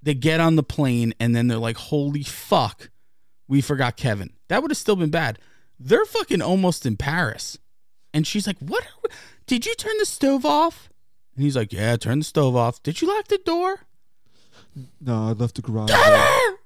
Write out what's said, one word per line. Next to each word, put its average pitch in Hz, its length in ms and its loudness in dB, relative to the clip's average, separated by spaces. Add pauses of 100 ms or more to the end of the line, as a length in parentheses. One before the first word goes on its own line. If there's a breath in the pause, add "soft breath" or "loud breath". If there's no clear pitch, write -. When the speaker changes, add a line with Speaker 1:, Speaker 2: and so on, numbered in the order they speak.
Speaker 1:
they 147 140 -2
get 156 240 0
on 165 160 4
the 156 80 4
plane 120 560 0
and 117 160 2
then 117 140 2
they're 117 100 0
like, 113 180 -4
"Holy 143 460 -4
fuck, - 640 -2 (600)
we 139 120 2
forgot 131 360 -2
Kevin." 104 340 -4 (160)
That 208 160 0
would 311 80 -2
have 285 80 -2
still 214 160 0
been 165 160 0
bad. 147 300 -4 (380)
They're 208 280 2
fucking 381 340 -2
almost 180 460 0
in 110 100 0
Paris. - 640 -4 (560)
And 151 100 2
she's 208 220 -4
like, 202 140 -6
"What 214 240 -4
are - 60 -20 (120)
we, - 80 -4 (380 loud breath)
did 240 180 -2
you 453 80 -4
turn 440 240 -6
the 427 80 0
stove 277 400 0
off?" 302 420 0 (460)
And 131 100 -4
he's 139 120 0
like, 110 160 -2
"Yeah, 107 240 0
turn 117 240 -2
the 156 40 -4
stove 135 300 0
off." 120 300 0
"Did - 180 -4
you 330 100 0
lock 415 140 -2
the 403 120 0
door?" 370 420 -2 (1200 loud breath)
Speaker 2:
No, 113 300 -2
I - 20 0
left 113 240 -2
the 123 60 -8
garage 110 280 -2
Speaker 1:
<laughs> - 20 2
Speaker 2:
open. 539 720 4